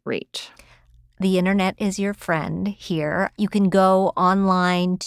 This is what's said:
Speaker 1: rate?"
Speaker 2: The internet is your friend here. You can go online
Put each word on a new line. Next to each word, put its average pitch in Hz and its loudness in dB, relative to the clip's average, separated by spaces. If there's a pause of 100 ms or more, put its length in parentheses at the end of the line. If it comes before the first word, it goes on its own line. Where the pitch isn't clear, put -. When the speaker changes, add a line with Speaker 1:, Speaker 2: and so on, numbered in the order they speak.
Speaker 1:
rate?" - -10 (680)
Speaker 2:
The 185 0
internet 190 0
is 202 -4
your 202 -2
friend 165 -4
here. 170 -4
You 202 0
can 202 2
go 190 4
online 180 2